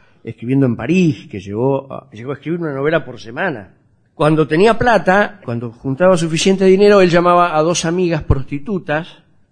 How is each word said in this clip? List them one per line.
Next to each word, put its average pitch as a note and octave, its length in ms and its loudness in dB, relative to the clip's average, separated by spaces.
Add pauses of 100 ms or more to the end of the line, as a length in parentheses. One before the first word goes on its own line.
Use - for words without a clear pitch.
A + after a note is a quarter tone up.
(240)
escribiendo C3 420 0
en A#2 100 0
París, D#3+ 540 0
que G2+ 100 -10
llegó C3 520 -4
a, - 180 -14
llegó A#2+ 220 -12
a - 20 -10
escribir E3+ 260 -8
una D#3 140 -8
novela D3+ 300 -2
por A#2 160 -16
semana. A#2+ 540 -8 (400)
Cuando D#3 320 2
tenía F#3+ 320 2
plata, G3+ 680 0
cuando A#2 280 -8
juntaba F3 460 0
suficiente E3+ 480 0
dinero, G3+ 340 6
él F#3 80 6
llamaba F3 480 2
a D#3 60 2
dos E3+ 240 -2
amigas E3+ 360 -2
prostitutas D3 1000 -4 (300)